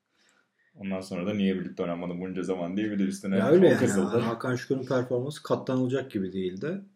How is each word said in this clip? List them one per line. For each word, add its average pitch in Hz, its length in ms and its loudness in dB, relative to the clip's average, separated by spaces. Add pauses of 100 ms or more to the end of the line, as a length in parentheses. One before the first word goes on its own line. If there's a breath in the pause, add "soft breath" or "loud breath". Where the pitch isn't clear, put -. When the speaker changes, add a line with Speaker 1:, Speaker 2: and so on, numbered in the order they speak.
(800)
Speaker 1:
Ondan 95 220 -6
sonra 92 260 -6
da 107 60 0
"Niye 95 260 2
birlikte 90 240 -6
oynamadı 87 360 -4
bunca 92 240 -4
zaman?" 90 340 -2
diye 107 140 -2
bir 98 80 -2
de 98 40 2
üstüne 98 340 -2
Speaker 2:
Ya 101 120 4
öyle 180 160 8
Speaker 1:
o 151 40 8
Speaker 2:
yani. 120 100 4
Speaker 1:
kızıldı. 101 380 2
Speaker 2:
Hakan 117 380 0
Şükür'ün 127 300 -2
performansı 127 580 -2
katlanılacak 131 680 0
gibi 95 220 -2
değildi. 95 480 -4 (140)